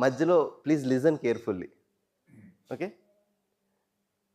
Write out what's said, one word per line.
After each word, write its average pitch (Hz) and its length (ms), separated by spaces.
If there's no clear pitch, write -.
మధ్యలో 143 340
please 147 260
listen 135 240
carefully. 107 440
ఓకే, 160 140